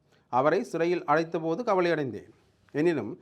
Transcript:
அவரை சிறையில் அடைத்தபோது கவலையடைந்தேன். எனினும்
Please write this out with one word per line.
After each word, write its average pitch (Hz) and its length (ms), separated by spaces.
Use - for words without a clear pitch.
அவரை 151 360
சிறையில் 170 400
அடைத்தபோது 165 580
கவலையடைந்தேன். 165 680
எனினும் 147 500